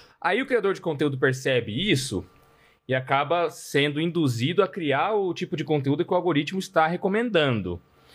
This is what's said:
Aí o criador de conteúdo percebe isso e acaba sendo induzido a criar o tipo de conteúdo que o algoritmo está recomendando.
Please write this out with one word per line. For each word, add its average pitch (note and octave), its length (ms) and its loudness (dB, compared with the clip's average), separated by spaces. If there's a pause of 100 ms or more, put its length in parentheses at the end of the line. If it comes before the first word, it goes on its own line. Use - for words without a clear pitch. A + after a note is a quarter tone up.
(200)
Aí G3 220 0
o - 40 -4
criador G3 280 2
de - 60 -14
conteúdo D3 360 0
percebe C3 540 0 (200)
isso A2 340 0 (640)
e B2+ 60 0
acaba C#3+ 560 0
sendo D3 500 -2
induzido D#3+ 640 0
a - 40 -4
criar D#3+ 460 -2
o G3 180 0
tipo F3 240 -6
de D3+ 60 -4
conteúdo C#3+ 420 0
que F3 80 -4
o F3+ 40 4
algoritmo F3+ 420 0
está D#3+ 300 2
recomendando. E3 920 0 (340)